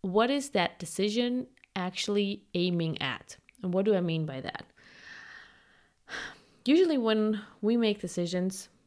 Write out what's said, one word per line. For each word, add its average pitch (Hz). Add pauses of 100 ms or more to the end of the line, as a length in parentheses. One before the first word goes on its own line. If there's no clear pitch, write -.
what 208
is 277
that 175
decision 240 (280)
actually 202 (100)
aiming 175
at? - (240)
And 180
what 196
do 214
I 180
mean 165
by 135
that? - (1400)
<sighs> -
Usually 320
when 214 (200)
we 226
make 214
decisions 180 (180)